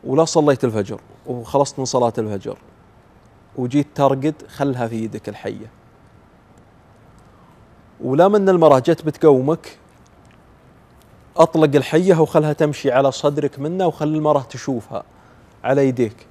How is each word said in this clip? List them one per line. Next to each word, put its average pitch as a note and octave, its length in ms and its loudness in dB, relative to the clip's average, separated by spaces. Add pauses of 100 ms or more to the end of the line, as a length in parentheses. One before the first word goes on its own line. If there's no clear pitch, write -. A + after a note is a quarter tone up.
ولا C#3+ 220 2
صليت D3 380 0
الفجر A2 380 -4 (260)
وخلصت C3 520 -4
من C3 60 -4
صلاة B2 320 0
الفجر G#2+ 400 -8 (960)
وجيت C#3 400 -2
ترقد، C#3 400 0 (120)
خلها B2 400 -4
في A2+ 160 -6
يدك G#2+ 260 -10
الحية. G#2 420 -12 (2250)
ولا D3 240 4
من G3+ 220 2
المرأة D#3+ 300 6
جت D#3 260 0
بتقومك، D3 720 0 (1600)
أطلق D#3+ 380 4
الحية E3 400 2
وخلها D#3 380 0
تمشي D3 380 -2
على C3+ 200 2
صدرك C#3+ 480 -4
منه، F3 280 -4
وخل D3+ 200 -4
المرأة D3+ 340 0
تشوفها B2 600 -10 (600)
على C#3 240 2
يديك. A#2+ 440 -4